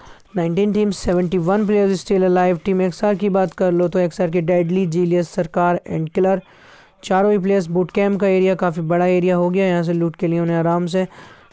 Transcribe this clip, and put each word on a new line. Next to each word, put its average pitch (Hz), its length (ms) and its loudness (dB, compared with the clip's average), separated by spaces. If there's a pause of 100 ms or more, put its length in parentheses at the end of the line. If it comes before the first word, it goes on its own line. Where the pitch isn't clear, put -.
(360)
नाइनटीन 185 380 0
teams, 208 200 0
सेवेंटी 180 440 0
वन 190 300 0
players 196 360 2
still 190 240 2
alive। 180 380 2
टीम 190 160 0
एक्सआर 185 340 0
की 202 140 -2
बात 190 240 0
कर 185 180 0
लो 175 160 2
तो 175 120 -2
एक्सआर 180 300 -2
के 175 120 0
Deadly, 180 440 0
Gillius, 175 440 0
Sarkar 175 520 -2 (100)
and 160 180 -4
Killer, 190 320 0 (600)
चारों 196 280 2
ही 208 60 2
players। 190 300 0
बूट 170 240 -2
कैंप 202 280 0
का 196 80 0
area 190 280 2
काफ़ी 175 260 -2
बड़ा 170 240 0
area 180 300 2
हो 175 140 0
गया, 190 180 0
यहाँ 175 160 0
से 170 100 -2
loot 170 220 -2
के - 120 -2
लिए 170 120 0
उन्हें 170 180 0
आराम 170 280 0
से 185 220 -2 (460)